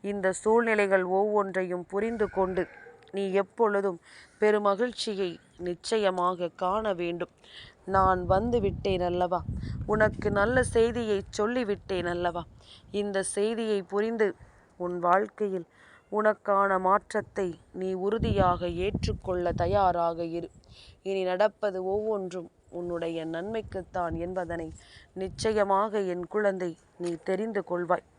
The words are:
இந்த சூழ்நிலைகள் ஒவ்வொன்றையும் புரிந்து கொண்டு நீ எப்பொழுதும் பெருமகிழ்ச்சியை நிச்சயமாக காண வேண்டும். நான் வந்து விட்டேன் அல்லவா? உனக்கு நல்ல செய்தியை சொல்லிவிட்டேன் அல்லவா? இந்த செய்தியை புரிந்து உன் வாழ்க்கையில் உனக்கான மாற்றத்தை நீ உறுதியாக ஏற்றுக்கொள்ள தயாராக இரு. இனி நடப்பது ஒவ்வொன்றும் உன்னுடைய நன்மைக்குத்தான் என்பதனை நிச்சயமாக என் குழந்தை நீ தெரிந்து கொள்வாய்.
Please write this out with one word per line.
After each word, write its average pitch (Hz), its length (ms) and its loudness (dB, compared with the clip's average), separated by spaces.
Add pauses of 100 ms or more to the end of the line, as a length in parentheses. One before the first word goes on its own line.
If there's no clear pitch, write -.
இந்த 196 300 -2
சூழ்நிலைகள் 208 720 4
ஒவ்வொன்றையும் 190 840 0
புரிந்து 214 420 -2
கொண்டு 185 360 0 (460)
நீ 196 200 -2
எப்பொழுதும் 196 680 0 (400)
பெருமகிழ்ச்சியை 202 920 0 (280)
நிச்சயமாக 180 1000 0
காண 196 360 0
வேண்டும். 170 400 -4 (520)
நான் 190 420 4
வந்து 220 340 2
விட்டேன் 190 400 0
அல்லவா? 175 400 0 (460)
உனக்கு 214 440 2
நல்ல 214 320 4
செய்தியை 226 560 2 (200)
சொல்லிவிட்டேன் 208 680 -2
அல்லவா? 175 360 2 (480)
இந்த 202 320 0
செய்தியை 214 600 0
புரிந்து 214 460 0 (480)
உன் 175 220 -6
வாழ்க்கையில் 190 680 2 (460)
உனக்கான 202 680 2
மாற்றத்தை 196 720 0 (240)
நீ 190 200 -6
உறுதியாக 190 760 0
ஏற்றுக்கொள்ள 180 840 -2
தயாராக 170 720 2
இரு. 165 240 -6 (540)
இனி 190 220 -2
நடப்பது 190 600 0
ஒவ்வொன்றும் 190 640 -4 (220)
உன்னுடைய 170 540 -6
நன்மைக்குத்தான் 180 960 -6
என்பதனை 170 500 -6 (440)
நிச்சயமாக 202 880 0
என் 180 260 -4
குழந்தை 190 500 -2 (200)
நீ 175 140 -6 (120)
தெரிந்து 202 420 -2
கொள்வாய். 175 420 -2 (120)